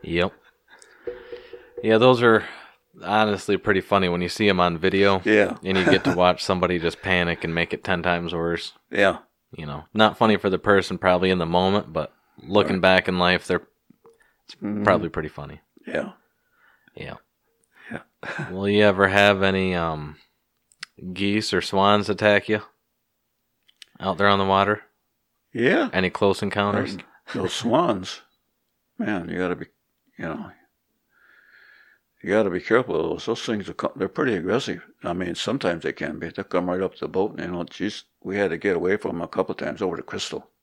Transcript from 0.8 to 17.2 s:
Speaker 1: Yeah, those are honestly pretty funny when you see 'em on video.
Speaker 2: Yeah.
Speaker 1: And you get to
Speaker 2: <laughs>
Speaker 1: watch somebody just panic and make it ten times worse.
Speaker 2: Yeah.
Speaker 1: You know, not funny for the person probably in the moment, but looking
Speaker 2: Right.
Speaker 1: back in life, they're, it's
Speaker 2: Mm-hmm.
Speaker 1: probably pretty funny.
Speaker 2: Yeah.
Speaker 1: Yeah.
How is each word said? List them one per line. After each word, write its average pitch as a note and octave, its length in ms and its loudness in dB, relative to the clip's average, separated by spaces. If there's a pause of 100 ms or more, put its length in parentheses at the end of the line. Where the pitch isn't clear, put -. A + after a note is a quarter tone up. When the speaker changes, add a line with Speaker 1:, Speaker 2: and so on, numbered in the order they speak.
Speaker 1:
Yeah, A2 160 4
those B2 240 6
are A2 220 4 (580)
honestly G2+ 540 0
pretty F#2+ 240 0
funny F#2+ 280 2
when F2 140 0
you F2 60 -2
see G#2 200 0
'em F#2 120 4
on F2 180 2
video. G2 460 2
Speaker 2:
Yeah. G#2 400 4
Speaker 1:
And F#2+ 120 -2
you F#2 80 2
get - 200 4
to F2+ 100 0
Speaker 2:
<laughs> - 0 -
Speaker 1:
watch F2+ 300 2
somebody F2+ 340 0
just E2 240 -4
panic F2 400 0
and E2 100 -6
make E2+ 220 -2
it - 80 -12
ten F2 220 -2
times F2 280 -2
worse. E2+ 420 -4 (180)
Speaker 2:
Yeah. G2 260 2 (380)
Speaker 1:
You D#2+ 100 -12
know, D2 260 -12
not G#2+ 240 4
funny G#2+ 200 4
for G2 140 0
the F#2 80 0
person F#2+ 400 2
probably F2+ 320 4
in F#2 80 2
the E2+ 80 0
moment, F#2 460 0
but D#2 200 -6 (280)
looking G2 340 2
Speaker 2:
Right. F2+ 80 -2
Speaker 1:
back F#2 260 4
in F#2 100 -2
life, F2+ 300 0
they're, F2+ 180 -2 (800)
it's - 80 -20
Speaker 2:
Mm-hmm. G#2 300 -8
Speaker 1:
probably F2 240 2
pretty D#2+ 200 -6
funny. D2 340 -16 (220)
Speaker 2:
Yeah. - 280 -6 (840)
Speaker 1:
Yeah. - 220 -16 (720)